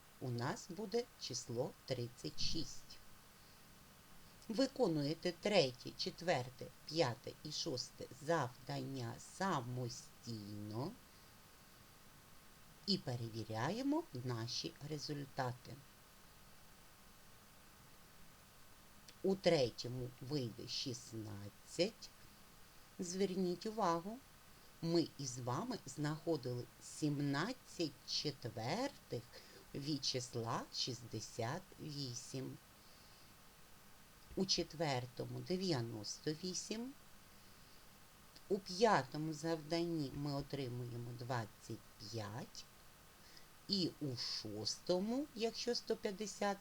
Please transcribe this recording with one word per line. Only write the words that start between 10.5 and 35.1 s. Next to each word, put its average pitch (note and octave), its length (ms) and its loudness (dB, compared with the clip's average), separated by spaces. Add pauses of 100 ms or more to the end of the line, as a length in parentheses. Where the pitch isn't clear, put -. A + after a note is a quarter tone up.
І G3 120 6
перевіряємо B2 1080 2 (200)
наші B2 500 0 (160)
результати. C#3+ 840 -2 (3500)
У F#3+ 120 6
третьому B2+ 720 4 (120)
вийде B2+ 460 -2
шістнадцять. A2 1400 -2 (920)
Зверніть F#3 640 2
увагу, G#3 520 2 (640)
ми E3 260 6 (100)
із C3 220 -4
вами D#3 460 0
знаходили D3 800 0 (200)
сімнадцять D3 1080 2 (160)
четвертих C3+ 1160 0 (520)
від C#3 300 0
числа B2 580 0 (100)
шістдесят A#2 880 -2 (200)
вісім. C3+ 760 -4 (1800)
У F#3+ 100 4
четвертому C3 920 2